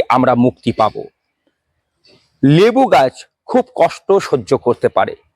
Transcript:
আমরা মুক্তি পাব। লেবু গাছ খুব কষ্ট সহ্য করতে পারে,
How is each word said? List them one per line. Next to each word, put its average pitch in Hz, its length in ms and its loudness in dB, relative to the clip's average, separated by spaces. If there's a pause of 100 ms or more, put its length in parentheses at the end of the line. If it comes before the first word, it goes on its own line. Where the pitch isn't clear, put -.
আমরা 127 260 0
মুক্তি 120 380 -2
পাব। 107 220 -2 (1500)
লেবু 208 440 4
গাছ 151 280 0 (320)
খুব 247 180 -2 (100)
কষ্ট - 340 -4 (200)
সহ্য 127 220 -4 (160)
করতে 120 220 -2
পারে, 101 260 -4 (220)